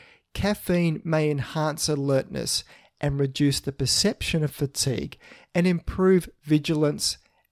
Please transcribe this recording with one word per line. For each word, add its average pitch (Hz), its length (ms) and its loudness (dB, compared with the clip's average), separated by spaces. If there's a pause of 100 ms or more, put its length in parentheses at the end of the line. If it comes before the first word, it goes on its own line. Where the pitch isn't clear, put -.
(340)
caffeine 175 680 0
may 156 260 0
enhance 151 580 -2
alertness 139 760 -2 (360)
and 139 200 -2
reduce 139 400 0
the 135 120 -6
perception - 720 0
of 147 60 -2
fatigue - 680 -4 (340)
and 180 140 2
improve 185 600 2 (140)
vigilance 151 800 0 (320)